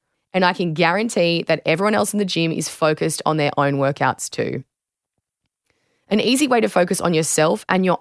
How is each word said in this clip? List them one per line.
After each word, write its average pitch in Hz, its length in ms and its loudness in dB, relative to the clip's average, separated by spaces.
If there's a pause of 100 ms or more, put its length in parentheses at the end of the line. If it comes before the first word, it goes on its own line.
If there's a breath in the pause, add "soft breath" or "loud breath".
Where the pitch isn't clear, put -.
(320)
And 185 120 2
I 180 80 4
can 175 220 -4
guarantee 175 680 0
that 160 200 -2
everyone 196 300 0
else 202 180 0
in 208 60 -2
the 202 60 0
gym 165 260 -2
is - 180 -4
focused 156 560 -2
on 156 120 0
their 147 200 0
own 143 180 2
workouts 139 540 -2
too. 123 360 -6 (1500)
An 208 60 4
easy 262 300 2
way 247 120 2
to 214 80 2
focus 180 320 0
on 175 140 0
yourself 160 540 0
and 185 160 2
your 180 160 2